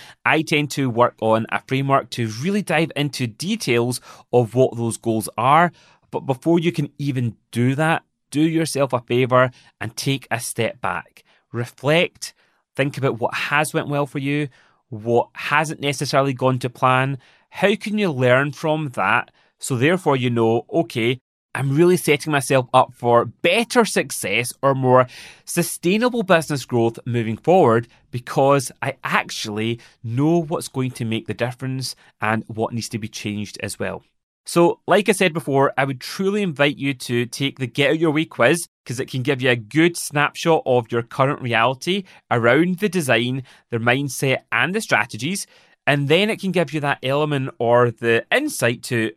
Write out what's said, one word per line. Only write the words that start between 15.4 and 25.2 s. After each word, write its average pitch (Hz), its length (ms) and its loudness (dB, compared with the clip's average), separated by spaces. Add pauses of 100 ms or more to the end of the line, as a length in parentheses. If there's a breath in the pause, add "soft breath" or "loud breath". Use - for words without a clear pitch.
necessarily 139 520 0
gone 127 260 0
to 123 100 -4
plan. 131 480 0 (320 soft breath)
How 202 260 0
can 214 220 -4
you 196 140 0
learn 131 420 2
from 156 360 -4
that? 107 420 0 (280)
So - 160 -4
therefore 147 400 2
you 123 140 0
know, 113 420 2
okay, 127 480 -2 (340)
I'm 135 220 -2
really 175 220 6
setting 151 340 0
myself 135 420 2
up 127 200 4
for 120 320 4
better 220 580 2
success 120 800 -4
or 139 120 2
more 127 340 4 (360 loud breath)